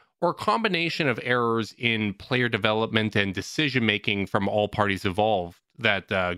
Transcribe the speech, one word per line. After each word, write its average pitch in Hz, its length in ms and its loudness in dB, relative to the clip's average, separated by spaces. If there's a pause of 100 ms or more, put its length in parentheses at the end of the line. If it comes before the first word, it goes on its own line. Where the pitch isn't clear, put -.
(220)
or 175 100 2
a - 40 -2
combination 170 720 0
of 120 160 0
errors 117 560 0
in 110 360 0
player 123 340 -2
development 110 640 0
and 98 180 2
decision-making 107 920 0
from 101 220 0
all 104 180 2
parties 101 380 0
involved 95 520 0 (200)
that, 104 340 0
uh, 90 260 0